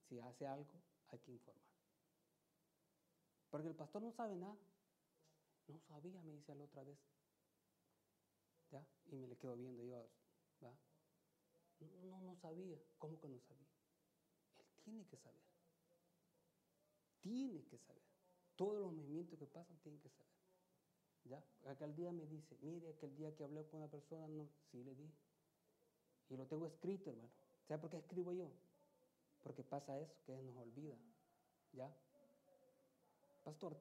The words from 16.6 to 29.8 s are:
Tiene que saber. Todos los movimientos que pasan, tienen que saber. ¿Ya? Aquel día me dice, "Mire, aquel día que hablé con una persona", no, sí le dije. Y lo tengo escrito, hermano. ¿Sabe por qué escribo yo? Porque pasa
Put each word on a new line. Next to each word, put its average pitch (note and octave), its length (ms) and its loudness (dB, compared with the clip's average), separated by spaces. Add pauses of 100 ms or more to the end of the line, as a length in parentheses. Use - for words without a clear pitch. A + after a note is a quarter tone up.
Tiene A3 460 6
que B2 120 -10
saber. - 240 -16 (540)
Todos G#3 240 10
los F#3 140 8
movimientos D#3+ 440 2
que D3 100 -2
pasan, E3+ 320 -10
tienen D3 200 -8
que C#3 100 -12
saber. - 220 -20 (920)
¿Ya? C3+ 180 -4 (220)
Aquel C#3+ 280 2
día F3 180 4
me E3 140 2
dice, D#3 360 -4
"Mire, E3 280 0
aquel D3+ 260 -2
día D#3 200 0
que D3+ 80 -2
hablé D3+ 240 0
con D#3 140 -4
una D3+ 80 -2
persona", D#3 380 -4
no, D3+ 220 0 (220)
sí B2 120 -4
le C3+ 120 -4
dije. D3+ 180 -8 (1160)
Y C3 80 0
lo C3 100 0
tengo D#3+ 200 4
escrito, F#3 420 2
hermano. A#2 220 -4 (360)
¿Sabe D3+ 140 6
por E3 80 0
qué E3 80 0
escribo F3 340 4
yo? F3+ 180 4 (920)
Porque C3+ 220 0
pasa C#3 360 4